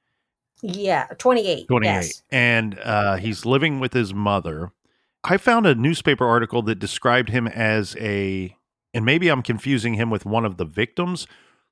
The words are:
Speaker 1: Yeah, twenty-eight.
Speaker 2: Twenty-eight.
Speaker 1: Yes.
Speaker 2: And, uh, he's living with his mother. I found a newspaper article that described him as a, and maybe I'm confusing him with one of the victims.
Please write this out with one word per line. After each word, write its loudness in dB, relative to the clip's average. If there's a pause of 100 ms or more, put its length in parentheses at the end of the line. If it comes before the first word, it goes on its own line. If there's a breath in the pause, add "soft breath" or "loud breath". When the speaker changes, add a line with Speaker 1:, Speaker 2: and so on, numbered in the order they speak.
(640)
Speaker 1:
Yeah, -2 (120)
twenty-eight. 0
Speaker 2:
Twenty-eight. 2
Speaker 1:
Yes. -4
Speaker 2:
And, 2
uh, 0
he's -6
living 0
with -4
his 0
mother. -2 (500)
I 0
found 4
a 6
newspaper 0
article 2
that 0
described 0
him 0
as 0
a, -4 (360)
and -2
maybe 4
I'm 2
confusing -2
him 0
with -4
one 0
of -4
the -4
victims. -4 (440 soft breath)